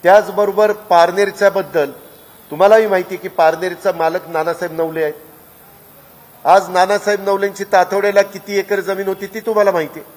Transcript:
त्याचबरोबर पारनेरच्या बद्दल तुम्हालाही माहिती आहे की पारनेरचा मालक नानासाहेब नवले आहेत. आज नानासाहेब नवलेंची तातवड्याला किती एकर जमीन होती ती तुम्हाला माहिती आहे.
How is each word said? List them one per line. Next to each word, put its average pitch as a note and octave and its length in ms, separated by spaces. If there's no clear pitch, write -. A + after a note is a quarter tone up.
त्याचबरोबर G#3 680
पारनेरच्या G3 760
बद्दल E3 420
तुम्हालाही G#3 360
माहिती F#3 280
आहे - 60
की F#3 60
पारनेरचा E3+ 640
मालक E3+ 360
नानासाहेब E3 540
नवले D#3+ 220
आहेत. D3+ 100
आज F3+ 240
नानासाहेब G3 520
नवलेंची G3 420
तातवड्याला G3 580
किती G3 380
एकर G3 200
जमीन F#3+ 280
होती F#3+ 200
ती G#3 120
तुम्हाला G#3 320
माहिती E3 280
आहे. - 180